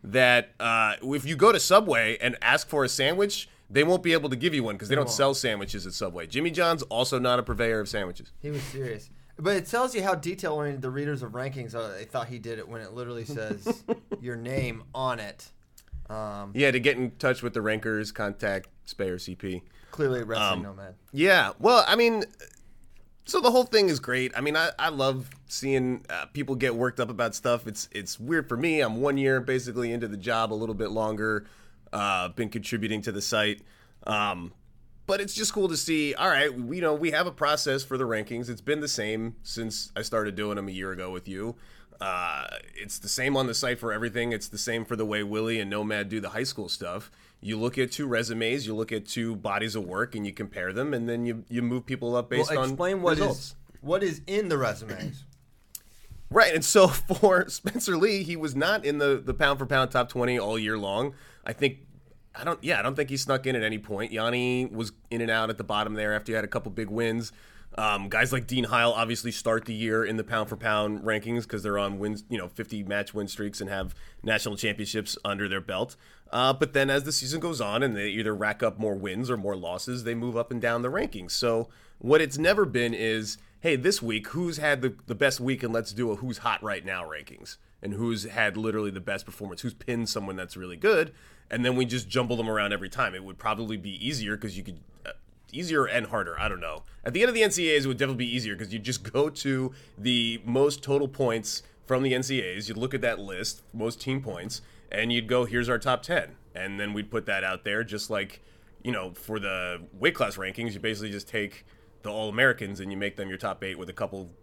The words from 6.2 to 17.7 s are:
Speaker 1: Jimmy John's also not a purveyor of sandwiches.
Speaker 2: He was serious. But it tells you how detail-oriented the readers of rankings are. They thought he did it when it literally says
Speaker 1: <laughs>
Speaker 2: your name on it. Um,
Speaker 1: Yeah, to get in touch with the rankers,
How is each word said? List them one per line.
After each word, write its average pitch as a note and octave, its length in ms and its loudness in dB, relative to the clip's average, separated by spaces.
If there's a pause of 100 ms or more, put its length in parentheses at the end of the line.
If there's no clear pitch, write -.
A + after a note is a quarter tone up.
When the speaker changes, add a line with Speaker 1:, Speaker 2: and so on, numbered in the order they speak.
Speaker 1:
Jimmy C#3+ 240 0
John's E3 340 2
also B2+ 360 0
not B2 180 4
a A#2+ 60 2
purveyor A2+ 380 0
of G2 80 -4
sandwiches. F#2+ 420 -6 (100)
Speaker 2:
He D3 80 -8
was C#3+ 140 -4
serious. C3 480 -8 (300)
But G3 140 2
it F3+ 120 -2
tells B3+ 280 0
you G3 80 0
how F#3+ 120 2
detail-oriented D3+ 680 -4
the B2+ 80 -4
readers C#3+ 340 -4
of A2 80 -10
rankings B2+ 420 -8
are. A2+ 240 -6
They G#2 60 -10
thought A#2 240 -4
he A#2+ 120 -10
did A2 200 -8
it - 80 -10
when A2+ 140 -10
it G2+ 120 -12
literally A#2+ 300 -8
says A2 600 -6 (180)
Speaker 1:
<laughs> - 200 -10
Speaker 2:
your B2 140 -6
name A#2+ 480 -4 (120)
on B2+ 240 0
it. - 300 -12 (600)
Um, G#2 440 -6
Speaker 1:
Yeah, C3+ 180 6
to B2+ 80 4
get B2+ 180 4
in B2+ 140 -2
touch B2+ 320 0
with A#2 100 -4
the A2+ 80 -2
rankers, G#2+ 500 0